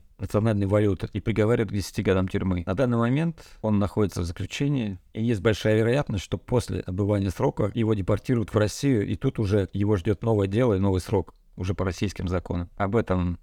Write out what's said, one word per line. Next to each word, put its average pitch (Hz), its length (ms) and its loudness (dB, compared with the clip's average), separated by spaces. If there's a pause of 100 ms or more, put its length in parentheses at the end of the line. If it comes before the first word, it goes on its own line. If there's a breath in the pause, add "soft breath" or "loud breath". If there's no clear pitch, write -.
(200)
национальной 104 460 0
валюты 101 480 2
и 107 60 -4
приговаривают 110 500 2
к - 40 -8
десяти 101 280 -4
годам 95 280 2
тюрьмы. 92 360 -2
На 95 80 -2
данный 120 240 0
момент 139 480 0 (160 loud breath)
он 107 160 2
находится 101 440 0
в - 20 -2
заключении, 104 760 -4 (140)
и 110 80 -6
есть 113 200 0
большая 110 360 2
вероятность, 113 460 0
что - 140 -4
после - 420 -2
отбывания 98 500 0
срока 113 460 -2
его 113 180 2
депортируют 104 600 0
в - 40 0
Россию, 107 480 2
и 104 100 -4
тут - 240 -2
уже 101 340 2
его 101 240 2
ждёт 98 260 -2
новое 107 240 2
дело 110 280 2
и 92 40 2
новый 95 220 2
срок, 95 340 -2 (220)
уже 92 180 -4
по 92 80 -4
российским 95 460 -4
законам. 87 480 -4
Об 101 180 -2
этом 90 480 0